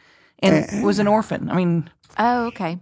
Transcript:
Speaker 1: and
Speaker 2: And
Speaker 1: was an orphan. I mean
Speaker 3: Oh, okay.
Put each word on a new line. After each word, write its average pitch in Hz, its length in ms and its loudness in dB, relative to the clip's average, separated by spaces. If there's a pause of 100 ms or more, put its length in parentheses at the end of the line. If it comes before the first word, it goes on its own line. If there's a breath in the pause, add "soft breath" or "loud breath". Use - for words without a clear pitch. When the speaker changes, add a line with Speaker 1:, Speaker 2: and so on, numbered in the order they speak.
(400 soft breath)
Speaker 1:
and 196 300 2
Speaker 2:
And 202 140 -2
Speaker 1:
was 202 140 2
an 208 100 2
orphan. - 420 0
I - 60 -2
mean 170 340 0 (280)
Speaker 3:
Oh, 240 280 0
okay. 180 360 -6